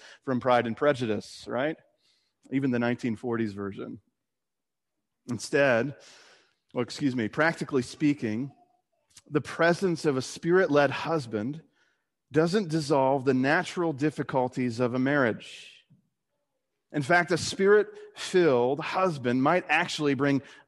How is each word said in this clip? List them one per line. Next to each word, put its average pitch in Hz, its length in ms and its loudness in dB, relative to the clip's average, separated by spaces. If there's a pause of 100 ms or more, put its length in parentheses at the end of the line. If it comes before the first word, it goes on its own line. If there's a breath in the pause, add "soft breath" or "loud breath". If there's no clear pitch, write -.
(240 loud breath)
from 127 140 -2
Pride 120 300 2
and 110 80 -4
Prejudice, 123 720 -2
right? 131 280 -4 (760)
Even 135 180 0
the 120 80 0
nineteen 120 380 -2
forties 117 360 -4
version. 101 460 -10 (1300)
Instead, 139 680 0 (760 soft breath)
well, 123 120 -2
excuse 131 320 -4
me, 113 100 0
practically 151 560 0
speaking, 139 680 -2 (760)
the 143 120 0
presence 170 640 0
of 143 120 2
a 131 60 -2
spirit-led 156 680 2
husband 127 720 -6 (680)
doesn't 170 380 0
dissolve 139 560 2
the 135 80 2
natural 156 640 0
difficulties 127 840 -2
of 120 120 0
a 131 60 -2
marriage. 131 840 -2 (1120)
In 151 80 -4
fact, 170 320 2
a 160 60 0
spirit-filled 175 1400 2
husband 135 600 -2
might 147 280 2
actually 151 420 0
bring 139 300 0 (260 loud breath)